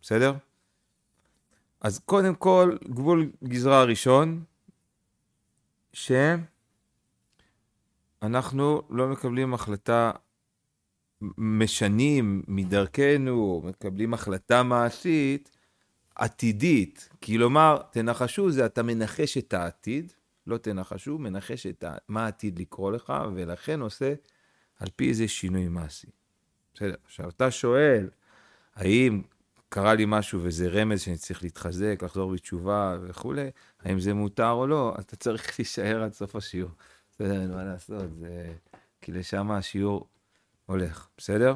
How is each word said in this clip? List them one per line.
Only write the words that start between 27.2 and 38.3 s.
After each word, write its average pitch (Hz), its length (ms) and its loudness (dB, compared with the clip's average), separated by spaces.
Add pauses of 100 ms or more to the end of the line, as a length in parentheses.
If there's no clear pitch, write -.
אתה 127 220 0
שואל, 123 580 4 (680)
האם 104 460 4 (480)
קרה 101 240 4
לי 110 140 4
משהו 104 360 0
וזה 87 260 0
רמז 104 320 2
שאני 87 160 -6
צריך - 260 -10
להתחזק, 90 600 -4
לחזור 92 280 -4
בתשובה 92 680 -2
וכולי, 135 480 -6 (300)
האם 92 200 -2
זה 98 140 0
מותר 104 380 0
או 123 160 0
לא, 139 320 0
אתה 104 160 -16
צריך - 360 -4
<laughs> - 80 -10
להישאר 110 440 -2
עד 104 100 -6
סוף - 220 -10
השיעור. 90 360 -8 (400)
בסדר, 98 300 -4
אין 92 100 -4
מה 92 120 -8
לעשות, 92 560 -10
זה, 85 340 -12 (480)